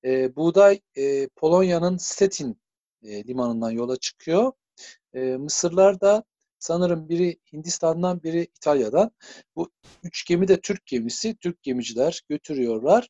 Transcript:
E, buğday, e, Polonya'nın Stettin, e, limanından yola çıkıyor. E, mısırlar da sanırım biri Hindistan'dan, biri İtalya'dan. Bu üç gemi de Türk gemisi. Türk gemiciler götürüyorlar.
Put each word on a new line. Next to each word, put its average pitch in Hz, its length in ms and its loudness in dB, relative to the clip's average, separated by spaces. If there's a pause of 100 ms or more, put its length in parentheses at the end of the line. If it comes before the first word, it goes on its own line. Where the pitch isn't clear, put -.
E, 131 320 0
buğday, 190 440 6 (160)
e, 139 320 -2
Polonya'nın 175 680 2
Stettin, 175 640 -4 (420)
e, 104 220 -12
limanından 117 460 -4
yola 120 260 -4
çıkıyor. 202 560 -2 (600)
E, 131 60 -8
mısırlar 165 800 0
da 208 240 2 (340)
sanırım 170 500 -2
biri 170 300 -2 (140)
Hindistan'dan, 170 680 -4
biri 165 200 -2
İtalya'dan. 147 680 0 (460)
Bu 165 140 -6 (320)
üç - 220 -12
gemi 175 240 2
de 185 120 6
Türk - 260 -8
gemisi. 127 500 -6
Türk - 260 -8
gemiciler 123 680 -2
götürüyorlar. 143 800 0